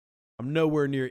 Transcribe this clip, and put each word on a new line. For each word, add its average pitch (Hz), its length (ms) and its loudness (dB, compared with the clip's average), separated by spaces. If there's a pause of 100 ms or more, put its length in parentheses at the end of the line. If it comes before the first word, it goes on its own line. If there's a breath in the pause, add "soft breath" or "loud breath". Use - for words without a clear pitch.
(380)
I'm 127 140 -8
nowhere 156 340 2
near 135 240 -2